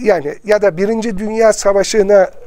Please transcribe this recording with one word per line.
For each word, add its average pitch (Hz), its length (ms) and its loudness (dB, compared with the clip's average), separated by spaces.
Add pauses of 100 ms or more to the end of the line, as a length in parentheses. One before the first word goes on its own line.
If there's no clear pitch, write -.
yani 165 320 -2 (100)
ya 208 180 0
da 190 140 0
Birinci 214 420 -4
Dünya 220 340 2
Savaşı'na 196 760 2 (160)